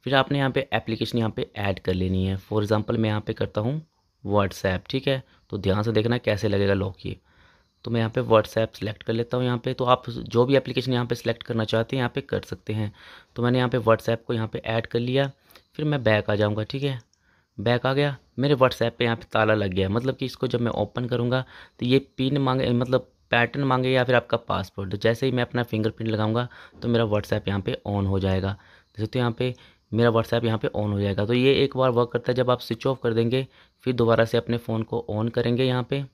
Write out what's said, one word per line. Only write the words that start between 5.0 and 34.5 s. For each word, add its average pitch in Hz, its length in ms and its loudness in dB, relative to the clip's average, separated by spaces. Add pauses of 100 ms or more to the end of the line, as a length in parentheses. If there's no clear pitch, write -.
है। 135 140 0 (280)
तो 107 80 -6
ध्यान 98 260 0
से 113 80 0
देखना 113 280 2
कैसे 107 280 0
लगेगा 98 260 2
लॉक 98 320 -4
ये। 95 120 -8 (680)
तो 113 60 -6
मैं 117 80 0
यहाँ 113 160 0
पे 131 80 0
WhatsApp 110 520 2
सिलेक्ट 107 280 -8
कर 113 100 -4
लेता 117 240 -2
हूँ 127 80 0
यहाँ 123 120 0
पे। 131 160 -4
तो 127 120 -4
आप 123 240 2
जो 117 360 2
भी 139 100 2
एप्लीकेशन 127 380 0
यहाँ 120 120 0
पे 120 100 -2
सिलेक्ट - 280 -4
करना 113 220 -2
चाहते 113 300 0
हैं 131 60 0
यहाँ 123 140 0
पे 139 60 -4
कर 101 200 -4
सकते - 320 -10
हैं। 107 200 -4 (420)
तो 117 80 -2
मैंने 120 140 2
यहाँ 123 120 2
पे 127 100 0
WhatsApp 113 480 2
को 123 60 -4
यहाँ 110 140 -2
पे 120 120 -8
ऐड 113 280 -4
कर 117 120 -2
लिया, 135 320 0 (420)
फिर 156 120 -6
मैं 147 180 -2
बैक 107 260 2
आ 107 60 2
जाऊँगा, 104 280 0
ठीक 135 200 -8
है, 135 160 -4 (580)
बैक 117 280 0
आ 131 80 2
गया। 143 240 0 (220)
मेरे 143 160 2
WhatsApp 123 360 2
पे - 140 -2
यहाँ 117 100 2
पे - 160 -14
ताला 110 220 4
लग 104 180 0
गया, 95 180 0
मतलब 123 260 -2
कि 135 100 -6
इसको 127 220 -6
जब 120 140 -2
मैं 117 120 0
ओपन 113 340 -4
करूँगा 120 360 -2 (360)
तो 120 60 -4
ये 131 140 6 (180)
पिन 135 200 0
मांगे, 131 340 0
मतलब 123 380 0 (220)
पैटर्न 120 320 2
मांगे 127 260 2
या 127 140 2
फिर 123 120 2
आपका 117 240 2
पासवर्ड। 95 520 -6
तो 104 60 -6
जैसे 117 280 0
ही 131 60 2
मैं 123 120 0
अपना 123 200 -4
फिंगरप्रिंट 110 480 -4
लगाऊंगा 110 360 0 (340)
तो 120 60 -6
मेरा 117 180 2
WhatsApp 104 420 -2
यहाँ 98 140 0
पे 117 160 -4 (100)
on 101 200 0
हो 98 120 2
जाएगा। 95 360 0 (420)
जैसे 107 100 -4
तो 127 120 -4
यहाँ 120 120 0
पे 123 220 -4 (380)
मेरा 117 200 4
WhatsApp 117 340 0
यहाँ 113 120 0
पे - 120 -4
on 104 220 -2
हो 101 100 -2
जाएगा। 101 240 0
तो 113 80 0
ये 127 200 4 (100)
एक 135 140 -2
बार 131 120 4
वर्क 117 240 2
करता 123 180 -2
है, 123 40 2
जब 123 160 2
आप 123 80 2
स्विच - 280 -4
ऑफ 131 160 -2
कर 117 100 0
देंगे 117 340 0 (380)
फिर 127 80 0
दोबारा 113 320 4
से 117 120 0
अपने 117 200 0